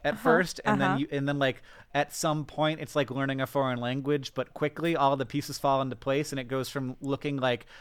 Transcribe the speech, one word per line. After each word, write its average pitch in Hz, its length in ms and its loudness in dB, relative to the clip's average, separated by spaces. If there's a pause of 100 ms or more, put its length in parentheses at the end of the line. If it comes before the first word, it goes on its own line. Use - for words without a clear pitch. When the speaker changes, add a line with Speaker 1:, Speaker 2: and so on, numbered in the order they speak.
Speaker 1:
at 147 120 2
Speaker 2:
Uh-huh. - 80 -12
Speaker 1:
first, 165 420 4
and 214 160 2
Speaker 2:
Uh-huh. - 120 2
Speaker 1:
then 131 60 0
you, 147 120 -2
and 139 180 -2
then, 143 100 0
like, 131 220 2 (340)
at 147 180 2
some 156 300 0
point, 156 380 0
it's 127 140 -8
like 127 160 2
learning 135 280 -2
a 135 60 2
foreign 127 340 0
language, 135 540 -2
but 127 220 -4
quickly 156 400 0
all 139 200 4
the 135 120 -2
pieces 143 320 -4
fall 139 200 4
into 131 160 -2
place, 139 360 -2
and 135 80 -4
it 127 80 -8
goes 131 200 -2
from 131 340 -6
looking 139 360 -2
like 127 300 0 (140)